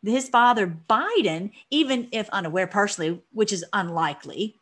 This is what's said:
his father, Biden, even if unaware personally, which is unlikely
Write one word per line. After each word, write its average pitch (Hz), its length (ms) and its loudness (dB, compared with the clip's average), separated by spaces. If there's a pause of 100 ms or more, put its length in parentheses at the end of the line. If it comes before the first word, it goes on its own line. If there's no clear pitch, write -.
his 254 280 -2
father, 233 440 4 (140)
Biden, 220 600 0 (180)
even 269 420 0
if 214 200 -6
unaware 180 360 -2
personally, 185 540 0 (120)
which 208 200 0
is 170 220 -6
unlikely 165 880 -4